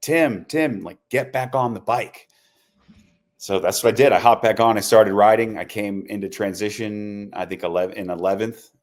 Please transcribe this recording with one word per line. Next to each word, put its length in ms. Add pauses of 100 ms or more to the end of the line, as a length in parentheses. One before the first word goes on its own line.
Tim, 440
Tim, 380
like, 140 (120)
get 240
back 220
on 180
the 60
bike. 480 (1080)
So 220
that's 240
what 100
I 20
did. 160
I 80
hopped 240
back 160
on. 180
I 40
started 320
riding. 440
I 60
came 440
into 200
transition, 1040
I 120
think, 180
eleven, 340
in 120
eleventh 600 (120)